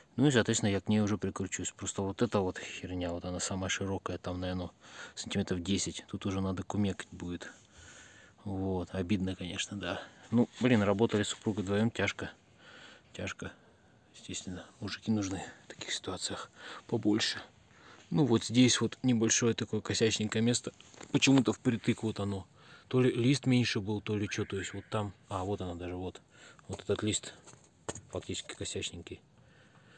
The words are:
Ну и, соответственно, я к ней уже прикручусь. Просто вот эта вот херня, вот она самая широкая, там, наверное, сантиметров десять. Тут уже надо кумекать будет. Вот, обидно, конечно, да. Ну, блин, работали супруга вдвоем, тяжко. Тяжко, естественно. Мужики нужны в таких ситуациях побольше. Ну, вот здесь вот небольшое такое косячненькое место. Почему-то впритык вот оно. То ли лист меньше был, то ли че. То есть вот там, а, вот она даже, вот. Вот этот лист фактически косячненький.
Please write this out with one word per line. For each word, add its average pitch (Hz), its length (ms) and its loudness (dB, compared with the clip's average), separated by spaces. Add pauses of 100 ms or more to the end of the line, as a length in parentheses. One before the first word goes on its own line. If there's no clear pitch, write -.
(160)
Ну 131 120 4
и, 147 40 6
соответственно, 110 400 4
я 98 100 2
к - 80 -4
ней 107 100 6
уже 104 180 2
прикручусь. 95 540 -4
Просто - 300 -6
вот 98 200 -4
эта 110 200 2
вот 92 180 -2
херня, 90 520 -6
вот 87 140 -6
она 90 140 -6
самая 92 300 -4
широкая, 95 480 -4
там, 90 220 -6
наверное, 90 320 -4 (440)
сантиметров 95 460 -2
десять. 90 480 -2
Тут - 160 -8
уже 95 160 0
надо 95 220 -2
кумекать 98 480 -2
будет. 87 380 -8 (920)
Вот, 95 500 -2
обидно, 95 420 0
конечно, 92 420 -6
да. 87 240 -4 (300)
Ну, 117 180 4 (100)
блин, 120 220 6
работали 104 420 4
супруга - 380 -4
вдвоем, 101 300 2
тяжко. - 400 -2 (840)
Тяжко, - 380 -8 (640)
естественно. 90 520 -12 (140)
Мужики 104 320 -4
нужны 95 320 0 (220)
в - 20 -20
таких - 240 -12
ситуациях - 580 -6 (380)
побольше. 107 520 0 (720)
Ну, 156 160 4
вот 117 200 4
здесь 120 360 6
вот 113 220 -2
небольшое 113 500 4
такое 107 280 -2
косячненькое 110 640 2
место. 120 280 2 (400)
Почему-то 131 420 6
впритык - 500 0
вот 110 160 -2
оно. 101 280 -4 (400)
То 127 140 4
ли 123 100 6
лист 127 340 2
меньше 123 360 4
был, 104 200 -4
то 107 140 -2
ли 101 120 0
че. 104 180 -4
То 98 120 -6
есть - 160 -6
вот 101 160 -8
там, 101 240 -2 (140)
а, 95 160 -4
вот 98 180 -2
она 90 140 -6
даже, 87 200 -8
вот. 90 260 -8 (460)
Вот - 140 -10
этот - 220 -2
лист - 300 -2 (760)
фактически - 460 -8
косячненький. - 640 -8 (760)